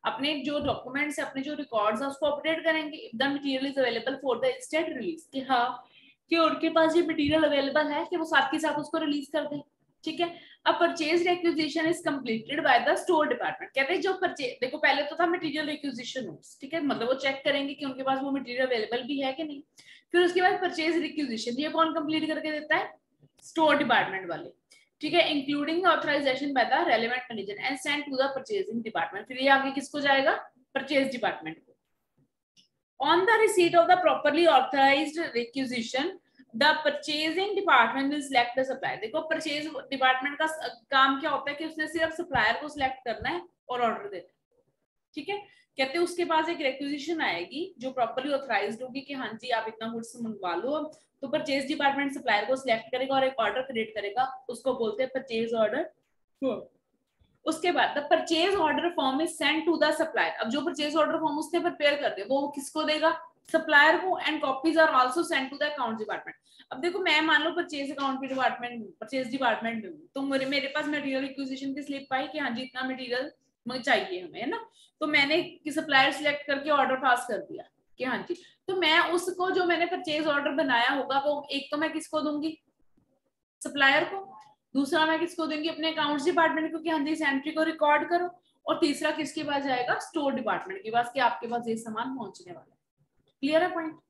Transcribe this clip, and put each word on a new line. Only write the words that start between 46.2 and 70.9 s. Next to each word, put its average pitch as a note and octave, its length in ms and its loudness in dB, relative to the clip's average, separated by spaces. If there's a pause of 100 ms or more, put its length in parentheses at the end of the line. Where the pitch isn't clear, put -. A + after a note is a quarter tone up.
पास D#4+ 240 2
एक E4 120 -4
requisition C#4+ 600 -2
आएगी G#3+ 560 -4
जो B3+ 120 -6
properly B3+ 420 -2
authorized A#3 500 -2
होगी B3+ 180 -8
कि C#4+ 120 -12
हाँ B3 200 -6
जी B3 180 -12
आप A3+ 160 0
इतना A3+ 200 -8
goods A#3 300 -8
मंगवा G3 380 -6
लो, C#4 220 -2 (460)
तो C4+ 40 -10
purchase C#4+ 400 -2
department C#4 460 0
supplier G#3+ 320 0
को B3+ 100 2
select A#3 360 -2
करेगा C4 240 -2
और C4 80 4
एक C4 160 0
order G#3+ 240 0
create A3+ 320 -4
करेगा, G3+ 300 -2 (240)
उसको A#3+ 260 -2
बोलते A3+ 280 -2
हैं C4 100 -4
purchase A#3 420 -2
order A3+ 280 2 (580)
फॉर्म। A#3 200 -2 (840)
उसके D#4+ 260 0
बाद C4+ 260 2
the C#4+ 100 -4
purchase E4+ 500 2
order D#4 340 2
form C#4 300 0
is E4+ 140 -2
sent D4+ 320 0
to D#4+ 120 2
the D4+ 140 4
supplier। G#3+ 480 0
अब A#3 80 -2
जो C#4+ 120 0
परचेज D4 340 -4
order D#4+ 240 2
form D4+ 200 0
उसने E4 200 -2
prepare D4 420 2
कर A#3 140 0
दिया G3 140 -8
वो C#4 260 2
किसको D#4 280 -4
देगा? D4+ 280 2 (380)
supplier D#4 480 6
को। F#4 240 -2
And D4+ 200 -2
copies D4 360 0
are D#4+ 180 6
also B3+ 300 4
sent C#4 260 -2
to - 80 -14
the D4 100 0
accounts A#3+ 300 -4
department। F3+ 380 -10 (340)
अब C4 100 -8
देखो F4+ 180 -2
मैं D#4+ 220 4
मान D#4 220 4
लो E4 100 0
purchase D4 380 -4
account C4+ 360 -4
डिपार्टमेंट, A#3+ 580 -2 (140)
purchase B3 320 -4
department A3+ 520 -2
में F3+ 80 -12
हूँ, D3+ 240 -18
तो C#4 80 -4
मेरे, C4+ 240 -2
मेरे C4+ 200 -2
पास D4 200 -4
material C#4 340 -2